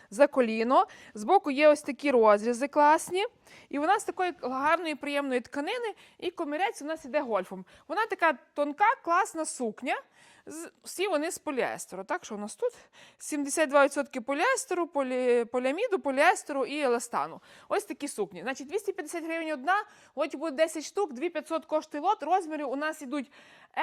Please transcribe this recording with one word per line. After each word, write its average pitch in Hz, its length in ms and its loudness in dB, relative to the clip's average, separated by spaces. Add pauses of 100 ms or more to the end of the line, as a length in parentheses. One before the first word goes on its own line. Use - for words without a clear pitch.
за 262 180 6
коліно. 240 600 4 (260)
Збоку 294 380 2
є 294 160 6
ось 294 140 6
такі 285 300 -2
розрізи 226 560 4
класні. 320 580 4 (440)
І 277 100 -4
вона 370 200 2
з - 40 -8
такої 359 380 -2
гарної, 302 540 0
приємної 285 460 -2
тканини. 403 540 -6 (240)
І 349 120 -4
комірець 339 500 -4
у 285 40 -12
нас 311 200 -8
іде 285 160 -2
гольфом. 190 440 -4 (220)
Вона 403 180 -2
така 349 320 0 (160)
тонка, 302 500 2
класна 339 420 0
сукня. 262 560 -6 (440)
З-, 320 260 -14 (120)
всі 381 240 -4
вони 320 240 0
з - 60 -10
поліестеру. 185 680 -4
Так, 294 220 -6
що 226 100 -10
у - 20 -8
нас 208 180 -10
тут? 480 180 -2 (440)
Сімдесят 285 520 -2
два 285 160 6
відсотки 277 360 -4
поліестеру, 349 680 0
полі-, 254 580 2
поліаміду, 277 540 -2
поліестеру 277 680 2
і 285 140 -6
еластану. 233 640 -2 (280)
Ось 403 140 0
такі 285 240 -10
сукні. 180 340 -6
Значить, 262 260 -8
двісті 381 260 -4
п'ятдесят 311 300 -8
гривень 330 280 -4
одна, 339 320 0 (320)
лоті 294 220 -4
буде 311 140 -6
десять 320 340 0
штук, 339 280 -4
дві 285 160 -4
п'ятсот 311 360 -6
коштує 302 380 -4
лот, 392 200 0
розмірів 311 480 -2
у 269 40 -4
нас 311 260 -6
ідуть 269 300 -6 (520)